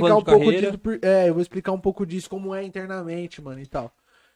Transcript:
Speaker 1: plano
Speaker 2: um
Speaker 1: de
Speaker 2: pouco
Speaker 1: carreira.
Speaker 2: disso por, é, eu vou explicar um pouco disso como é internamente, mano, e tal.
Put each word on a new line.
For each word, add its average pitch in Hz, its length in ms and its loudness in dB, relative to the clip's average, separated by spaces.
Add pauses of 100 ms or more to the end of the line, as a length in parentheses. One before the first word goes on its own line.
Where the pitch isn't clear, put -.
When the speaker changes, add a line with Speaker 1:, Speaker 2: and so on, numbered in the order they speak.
Speaker 1:
plano 214 80 6
Speaker 2:
um 214 40 4
Speaker 1:
de 208 60 -4
Speaker 2:
pouco 147 200 8
Speaker 1:
carreira. 185 220 4
Speaker 2:
disso 196 120 -6
por, 220 240 -4
é, 185 260 4
eu 165 40 2
vou 175 80 0
explicar 190 300 -6
um 190 80 -4
pouco 196 260 -2
disso 170 240 -10
como 190 260 -8
é 196 80 -8
internamente, 180 800 -10
mano, 135 180 -16
e 135 60 -18
tal. 120 260 -8 (420)